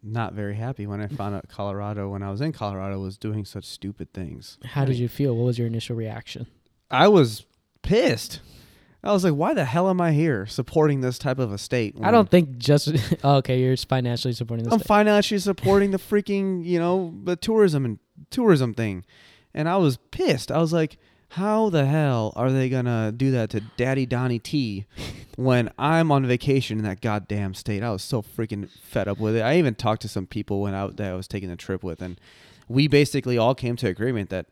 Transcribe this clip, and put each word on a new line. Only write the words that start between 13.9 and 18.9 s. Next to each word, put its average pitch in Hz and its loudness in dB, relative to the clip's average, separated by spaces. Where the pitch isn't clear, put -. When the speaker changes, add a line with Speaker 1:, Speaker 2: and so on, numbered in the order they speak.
Speaker 2:
supporting 117 -6
the 117 2
Speaker 1:
I'm 226 4
Speaker 2:
state. 208 -8
Speaker 1:
financially 208 4
supporting 196 2
the 190 -2
freaking, 196 -2
you 175 2
know, 175 0
the 175 -2
tourism 185 4
and 110 -4
tourism 151 4
thing. 101 -4